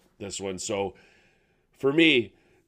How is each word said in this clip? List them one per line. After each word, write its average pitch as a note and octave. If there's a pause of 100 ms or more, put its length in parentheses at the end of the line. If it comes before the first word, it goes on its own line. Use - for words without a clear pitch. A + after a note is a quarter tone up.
(180)
this G2
one? F#2+
So, G2 (840)
for C#3
me, D3 (360)